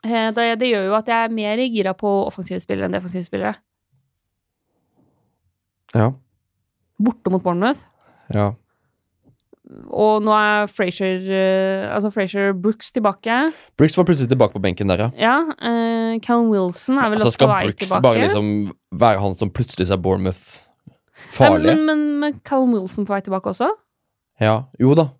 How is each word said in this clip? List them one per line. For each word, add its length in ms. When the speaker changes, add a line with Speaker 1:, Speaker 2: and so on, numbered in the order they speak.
Speaker 1:
Eh, 280
det, 280
det 100
gjør 180
jo 80
at 120
jeg 180
er 80
mer 240
gira 360
på 160
offensive 340
spillere 260
enn 80
defensive 320
spillere. 300
Speaker 2:
Ja. 180
Speaker 1:
Borte 320
mot 120
Bournemouth. 400
Speaker 2:
Ja. 220
Speaker 1:
Og 320
nå 80
er 400
Fraser, 460
eh, 640
altså 200
Fraser 440
Brooks 400
tilbake. 400
Speaker 2:
Brooks 200
var 100
plutselig 240
tilbake 240
på 80
benken 240
der, 140
ja. 140
Speaker 1:
Ja, 180
eh, 640
Callum 280
Wilson 480
er 140
vel 80
Speaker 2:
Altså, 80
Speaker 1:
også 80
på 60
Speaker 2:
skal 100
Speaker 1:
vei 140
Speaker 2:
Brooks 180
Speaker 1:
tilbake. 200
Speaker 2:
bare 200
liksom 280
være 280
han 160
som 160
plutselig 360
ser 100
Bournemouth 480
Speaker 1:
Nei, 480
Speaker 2:
farlige? 400
Speaker 1:
men, 100
men, 200
men 260
Callum 280
Wilson 320
på 80
vei 80
tilbake 300
også? 160
Speaker 2:
Ja, 220
jo 160
da. 140